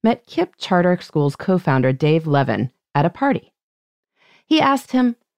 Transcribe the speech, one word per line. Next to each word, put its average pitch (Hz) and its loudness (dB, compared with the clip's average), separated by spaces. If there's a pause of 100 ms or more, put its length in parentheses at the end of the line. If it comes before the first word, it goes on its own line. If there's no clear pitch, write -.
met - -2
Kip - -6
Charter 180 0
School's 143 -2
co-founder 135 0
Dave 156 0
Levin 131 -2 (240)
at 147 2
a 175 0
party. - -4 (880)
He 311 0
asked 277 -2
him, 247 0 (220)